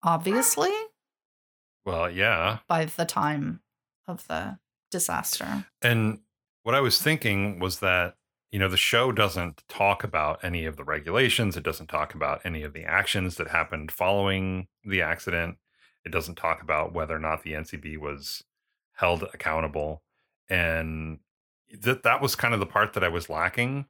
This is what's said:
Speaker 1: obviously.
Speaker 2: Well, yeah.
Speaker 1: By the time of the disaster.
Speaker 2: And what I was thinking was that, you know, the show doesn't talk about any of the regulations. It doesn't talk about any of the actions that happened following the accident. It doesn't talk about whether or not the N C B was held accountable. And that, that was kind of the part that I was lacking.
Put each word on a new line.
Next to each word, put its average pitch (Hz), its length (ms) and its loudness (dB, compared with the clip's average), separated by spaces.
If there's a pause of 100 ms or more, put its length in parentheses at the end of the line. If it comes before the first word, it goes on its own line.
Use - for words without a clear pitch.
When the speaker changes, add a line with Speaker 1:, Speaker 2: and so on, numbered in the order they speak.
Speaker 1:
obviously. 196 680 2 (1120)
Speaker 2:
Well, 87 240 -2
yeah. 98 580 2
Speaker 1:
By 165 180 2
the 165 200 -2
time 151 560 -2 (460)
of 175 200 -10
the 95 320 -6 (320)
disaster. - 760 -2 (160)
Speaker 2:
And 110 380 4 (440)
what 120 120 2
I 139 40 6
was 131 220 4
thinking 101 580 2
was 92 200 -2
that, 90 360 2 (360)
you 104 80 -4
know, 95 100 4
the 87 80 0
show 123 340 4
doesn't 90 560 0
talk 98 380 2
about 78 380 0
any 87 200 -4
of 78 140 -6
the 78 80 -10
regulations. 82 720 2
It 73 60 -8
doesn't 78 240 -6
talk 76 260 -4
about 73 320 -2
any 82 180 -4
of 73 80 -10
the 80 140 -12
actions 90 500 0
that 82 140 -6
happened 80 420 -2
following 95 760 2 (180)
the 95 160 0
accident. 85 560 -2 (480)
It 82 80 -8
doesn't 85 220 -2
talk 82 260 -2
about 78 320 0
whether 82 200 -4
or 78 60 -2
not 80 240 -2
the 80 100 -8
N 78 120 -6
C - 100 -12
B 76 220 -10
was 73 480 -10 (480)
held 87 300 2 (100)
accountable. 78 680 -2 (460)
And 80 680 0 (640)
that, 127 220 0
that 127 180 4
was 135 160 0
kind 117 160 2
of 104 80 2
the 98 40 0
part 104 280 2
that 95 100 0
I 90 60 4
was 85 200 -4
lacking. 120 600 -2